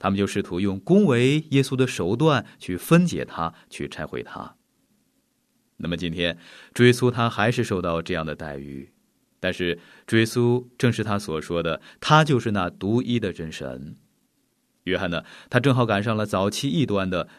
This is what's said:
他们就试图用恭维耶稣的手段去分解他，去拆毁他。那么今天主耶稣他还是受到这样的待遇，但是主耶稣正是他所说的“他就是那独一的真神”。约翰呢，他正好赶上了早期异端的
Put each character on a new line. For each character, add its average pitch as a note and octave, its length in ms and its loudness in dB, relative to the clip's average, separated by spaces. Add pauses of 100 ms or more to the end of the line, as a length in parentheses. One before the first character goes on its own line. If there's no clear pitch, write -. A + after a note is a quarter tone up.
他 G2 100 0
们 G2 80 0
就 G2+ 80 2
试 G2 160 -2
图 F2 160 -6
用 G2 220 -2
恭 G3 240 4
维 C#3 480 2
耶 C3+ 100 4
稣 C3+ 140 -2
的 B2+ 100 2
手 G2 300 -2
段 C#3 280 2 (140)
去 - 180 -6
分 E3+ 300 6
解 E2 180 -4
他， E2 300 -6 (160)
去 - 180 -10
拆 - 160 -10
毁 B1+ 160 -8
他。 - 360 -14 (1200)
那 D#2+ 120 -8
么 E2+ 80 -4
今 E2+ 140 -6
天 E2+ 260 -2 (380)
主 A#2+ 100 4
耶 B2 60 10
稣 B2 180 2
他 A#2 220 -2
还 G#2+ 180 0
是 A#2+ 140 0
受 G#2 180 -2
到 E2+ 220 -2
这 F2+ 120 -6
样 D#2+ 120 -4
的 D2+ 80 -6
待 D2 220 -12
遇， C#2 340 -14 (480)
但 F2+ 140 -2
是 F2 260 -2 (300)
主 A2+ 100 4
耶 A2+ 60 6
稣 A#2+ 420 0 (100)
正 A#2+ 160 2
是 A#2 120 -2
他 G#2 160 -2
所 D#2 200 -6
说 E2+ 220 -4
的 E2 180 -2 (200)
“他 D#3 240 6
就 C#3+ 160 2
是 A#2 100 -4
那 F#2+ 180 -2
独 G#2 320 0
一 A#2+ 200 -2
的 G2 120 -4
真 D#2+ 200 -10
神”。 C2 420 -12 (880)
约 F2+ 160 -2
翰 F#2 100 -2
呢， E2 140 -4 (260)
他 B2+ 120 4
正 C3 120 4
好 B2 140 4
赶 G#2 160 2
上 A2+ 140 -2
了 G#2+ 100 -2
早 G2+ 240 0
期 - 180 -4
异 D#3 160 0
端 G2+ 240 -2
的 F2 200 -2 (100)